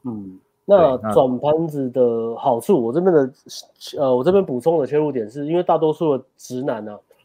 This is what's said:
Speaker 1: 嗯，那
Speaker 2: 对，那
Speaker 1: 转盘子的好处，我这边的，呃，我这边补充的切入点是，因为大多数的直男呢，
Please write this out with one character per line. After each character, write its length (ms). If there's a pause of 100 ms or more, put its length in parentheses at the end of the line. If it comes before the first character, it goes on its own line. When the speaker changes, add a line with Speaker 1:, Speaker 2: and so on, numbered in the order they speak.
Speaker 1:
嗯， 380 (240)
那 320
Speaker 2:
对， 80
那 80
Speaker 1:
转 260
盘 300
子 220
的 460
好 220
处， 260
我 80
这 80
边 120
的， 200 (640)
呃， 180
我 80
这 80
边 120
补 140
充 220
的 60
切 100
入 160
点 180
是， 160
因 100
为 60
大 160
多 140
数 260
的 60 (120)
直 280
男 200
呢， 140 (260)